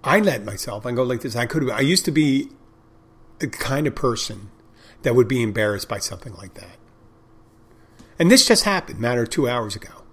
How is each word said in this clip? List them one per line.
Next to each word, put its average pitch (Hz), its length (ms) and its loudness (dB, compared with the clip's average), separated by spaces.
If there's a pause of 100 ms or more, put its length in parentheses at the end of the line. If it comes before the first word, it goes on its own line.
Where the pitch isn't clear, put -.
I 160 160 4
let 143 260 2
myself, 104 400 -10
I 123 60 -4
go 123 140 0
like 123 160 -2
this. 117 160 -8
I 120 100 0
could, 131 240 0
I 110 100 -4
used 156 260 2
to 170 40 0
be 143 400 2 (880)
the 156 80 -6
kind 135 400 -2
of 131 80 -2
person 113 560 -4 (520)
that 123 120 0
would 120 140 6
be 127 140 0
embarrassed 104 460 -2
by 101 100 -6
something 95 360 -10
like 92 200 -20
that. 90 220 -20 (1400)
And 175 140 6
this 262 140 8
just 226 180 4
happened, 190 340 -2
matter 120 240 0
of 113 80 -4
two 135 180 2
hours 110 280 -2
ago - 260 -18 (100)